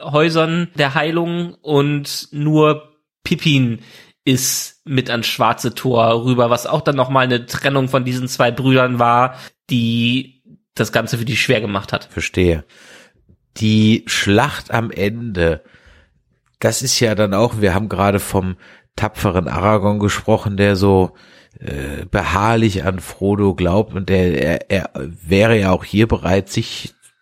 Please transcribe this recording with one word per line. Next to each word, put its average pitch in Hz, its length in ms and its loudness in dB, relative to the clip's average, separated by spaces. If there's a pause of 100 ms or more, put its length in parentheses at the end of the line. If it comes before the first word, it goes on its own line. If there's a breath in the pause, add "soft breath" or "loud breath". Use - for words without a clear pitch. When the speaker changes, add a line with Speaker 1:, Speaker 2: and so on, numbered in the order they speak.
Speaker 1:
Häusern 165 760 0
der 139 180 0
Heilung 170 600 -2
und 143 760 -2
nur 151 640 2 (300)
Pippin 135 560 0 (440 loud breath)
ist - 640 -2
mit 127 240 -2
ans 117 180 -2
Schwarze 120 460 0
Tor 117 520 2
rüber, 120 240 4
was 120 180 0
auch 151 140 -2
dann 143 140 0
nochmal 131 300 2
eine 123 200 0
Trennung 135 440 -2
von 131 160 0
diesen 127 240 -4
zwei 120 220 0
Brüdern 127 480 2
war, 120 380 2 (320 loud breath)
die 117 720 -2 (320)
das 113 180 -2
Ganze 113 240 -2
für 117 80 -4
die 110 120 -4
schwer 120 220 0
gemacht 101 320 -6
hat. - 140 -6
Speaker 2:
Verstehe. 87 580 -2 (920 loud breath)
Die 110 480 2
Schlacht - 680 -2
am 113 200 -4
Ende, 98 720 -2 (960 soft breath)
das 113 220 -2
ist - 180 -2
ja 107 160 0
dann 101 180 0
auch, 113 260 0
wir 98 140 2
haben 101 160 -2
gerade 98 300 0
vom 92 360 -4 (400 loud breath)
tapferen 92 520 -2
Aragorn 104 520 2
gesprochen, 104 580 0
der 101 180 4
so, 95 380 4 (460 soft breath)
äh, 71 500 -10
beharrlich 101 760 0
an 95 140 -2
Frodo 98 560 0
glaubt 90 380 0
und 92 140 -6
der, 90 340 2
er, 78 300 -4
er 95 240 -2
wäre 95 640 0
ja 95 120 2
auch 90 120 0
hier 107 240 2
bereit, 95 420 0
sich - 440 -8 (280)